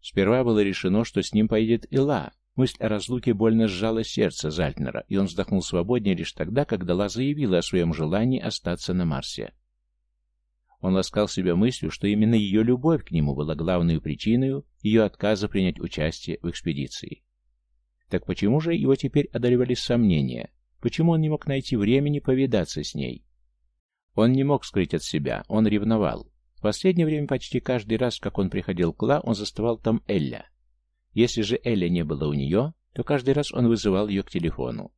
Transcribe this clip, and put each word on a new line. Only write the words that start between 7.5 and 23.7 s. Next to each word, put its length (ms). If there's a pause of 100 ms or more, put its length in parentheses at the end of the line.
о 40
своём 320
желании 460
остаться 520
на 120
Марсе. 480 (1300)
Он 140
ласкал 340
себя 260
мыслью, 380
что 160
именно 260
её 280
любовь 420
к 80
нему 240
была 180
главной 460
причиной 640 (180)
её 220
отказа 440
принять 300
участие 640
в 80
экспедиции. 720 (840)
Так 180
почему 320
же 160
его 220
теперь 360
одолевали 420
сомнения? 760 (300)
Почему 320
он 80
не 80
мог 180
найти 300
времени 420
повидаться 640
с 100
ней? 320 (920)